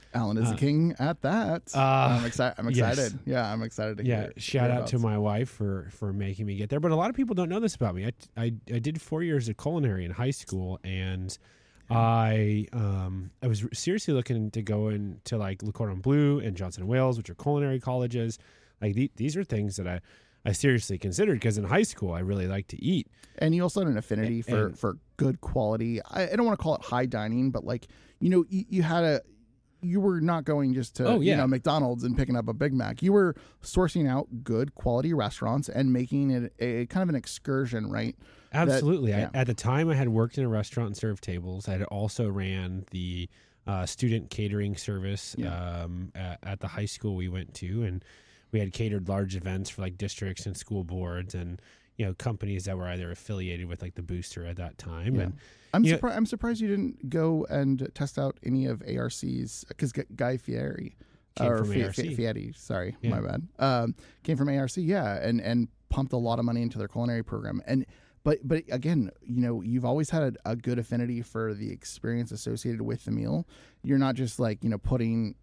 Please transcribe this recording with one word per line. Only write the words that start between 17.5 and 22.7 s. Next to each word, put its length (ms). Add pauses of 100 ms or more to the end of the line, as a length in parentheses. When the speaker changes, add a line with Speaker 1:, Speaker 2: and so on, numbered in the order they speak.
Speaker 2:
colleges. 580 (420)
Like, 120
the-, 240
these 180
are 80
things 320
that 120
I, 120 (480)
I 40
seriously 480
considered, 420
'cause 160
in 80
high 180
school 300
I 60
really 280
liked 220
to 120